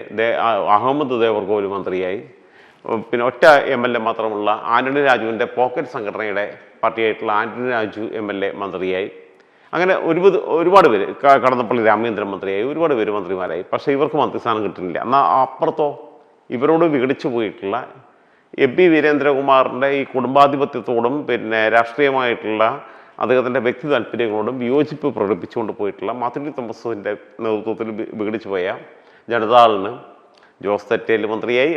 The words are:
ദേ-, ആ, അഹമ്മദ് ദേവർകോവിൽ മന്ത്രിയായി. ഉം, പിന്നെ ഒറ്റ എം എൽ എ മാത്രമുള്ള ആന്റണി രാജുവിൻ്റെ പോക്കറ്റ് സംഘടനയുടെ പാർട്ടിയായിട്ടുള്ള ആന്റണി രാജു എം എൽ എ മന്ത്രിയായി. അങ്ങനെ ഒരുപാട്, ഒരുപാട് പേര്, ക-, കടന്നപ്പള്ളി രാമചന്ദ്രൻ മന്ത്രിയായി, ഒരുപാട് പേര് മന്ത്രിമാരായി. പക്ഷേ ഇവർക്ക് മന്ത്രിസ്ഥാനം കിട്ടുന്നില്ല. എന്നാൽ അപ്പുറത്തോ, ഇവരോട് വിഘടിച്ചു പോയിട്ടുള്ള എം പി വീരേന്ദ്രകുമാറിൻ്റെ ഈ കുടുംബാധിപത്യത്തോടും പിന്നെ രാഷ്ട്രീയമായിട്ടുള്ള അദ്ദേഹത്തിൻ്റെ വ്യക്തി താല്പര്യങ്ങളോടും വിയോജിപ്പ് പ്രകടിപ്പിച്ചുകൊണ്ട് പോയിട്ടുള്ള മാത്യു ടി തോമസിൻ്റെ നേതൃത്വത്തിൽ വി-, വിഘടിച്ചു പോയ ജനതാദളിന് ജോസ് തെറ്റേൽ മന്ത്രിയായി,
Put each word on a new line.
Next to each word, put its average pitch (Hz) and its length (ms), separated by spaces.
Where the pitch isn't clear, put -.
ദേ-, 113 140
ആ, - 20
അഹമ്മദ് 131 480
ദേവർകോവിൽ 104 520
മന്ത്രിയായി. 92 440
ഉം, 113 160
പിന്നെ 120 200
ഒറ്റ - 140
എം 120 120
എൽ 123 120
എ - 100
മാത്രമുള്ള 110 420
ആന്റണി 131 340
രാജുവിൻ്റെ 113 380
പോക്കറ്റ് 127 400
സംഘടനയുടെ 101 480
പാർട്ടിയായിട്ടുള്ള 110 580
ആന്റണി 117 360
രാജു 107 280
എം 107 140
എൽ 101 140
എ - 20
മന്ത്രിയായി. 92 480
അങ്ങനെ 180 200
ഒരുപാട്, 175 260
ഒരുപാട് 175 340
പേര്, 101 140
ക-, 139 200
കടന്നപ്പള്ളി 123 460
രാമചന്ദ്രൻ 107 460
മന്ത്രിയായി, 98 360
ഒരുപാട് 156 280
പേര് 107 180
മന്ത്രിമാരായി. 90 560
പക്ഷേ 123 240
ഇവർക്ക് 147 260
മന്ത്രിസ്ഥാനം 110 440
കിട്ടുന്നില്ല. 87 400
എന്നാൽ 135 180
അപ്പുറത്തോ, 151 460
ഇവരോട് 156 280
വിഘടിച്ചു 131 400
പോയിട്ടുള്ള 101 420
എം 127 120
പി 185 160
വീരേന്ദ്രകുമാറിൻ്റെ 135 960
ഈ - 20
കുടുംബാധിപത്യത്തോടും 131 1000
പിന്നെ 110 320
രാഷ്ട്രീയമായിട്ടുള്ള 117 840
അദ്ദേഹത്തിൻ്റെ 123 440
വ്യക്തി 123 260
താല്പര്യങ്ങളോടും 113 720
വിയോജിപ്പ് 139 540
പ്രകടിപ്പിച്ചുകൊണ്ട് 101 600
പോയിട്ടുള്ള 101 340
മാത്യു 123 240
ടി 151 120
തോമസിൻ്റെ 113 540
നേതൃത്വത്തിൽ 110 440
വി-, 107 120
വിഘടിച്ചു 107 320
പോയ 95 220
ജനതാദളിന് 113 600
ജോസ് 101 260
തെറ്റേൽ 113 320
മന്ത്രിയായി, 120 440